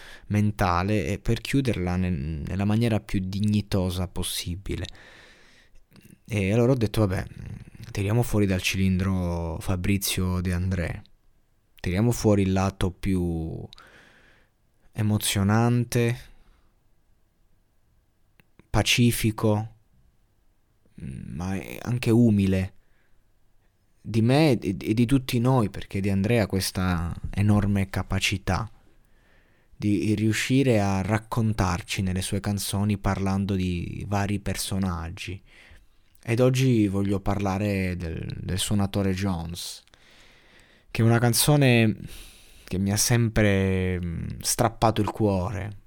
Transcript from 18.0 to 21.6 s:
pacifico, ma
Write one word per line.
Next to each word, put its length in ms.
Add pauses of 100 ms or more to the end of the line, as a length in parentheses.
pacifico, 1040 (1200)
ma 640 (220)